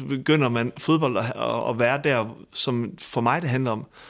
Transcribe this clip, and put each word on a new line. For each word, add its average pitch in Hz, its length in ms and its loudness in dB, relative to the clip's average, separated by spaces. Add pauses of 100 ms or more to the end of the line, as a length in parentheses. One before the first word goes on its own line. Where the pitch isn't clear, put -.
begynder 139 400 2
man 120 300 0
fodbold 151 380 2
at, 107 80 0
at, 117 460 -2
at 117 80 -4
være 123 260 2
der, 120 320 0 (160)
som 120 460 -2
for - 220 -4
mig 131 220 2
det 147 80 -2
handler 127 200 0
om, 110 160 -4 (240)